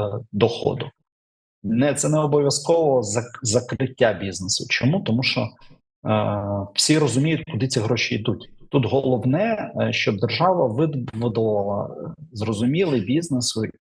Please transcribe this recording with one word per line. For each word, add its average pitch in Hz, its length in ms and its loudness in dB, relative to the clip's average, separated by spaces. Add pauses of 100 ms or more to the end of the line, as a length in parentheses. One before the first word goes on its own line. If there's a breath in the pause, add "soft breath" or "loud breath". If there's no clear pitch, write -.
(320)
доходу. - 540 0 (800)
Не, 120 300 2
це 151 160 0
не 156 100 2
обов'язково 147 800 2
зак-, 110 400 -4
закриття 120 720 2
бізнесу. 95 560 -4
Чому? 156 300 2
Тому 127 240 0
що, - 180 0
е, 110 60 -4 (1300 soft breath)
всі - 240 4
розуміють, 151 540 2
куди 123 160 -2
ці 127 120 0
гроші 117 360 0
йдуть. 104 340 -4 (200)
Тут 139 160 2
головне, 135 960 0
е, 110 120 0
щоб - 240 0
держава 143 500 2
вибудувала, 110 1200 -2
е, - 240 -12 (180)
зрозумілий 120 720 0
бізнесу 123 600 -2 (220)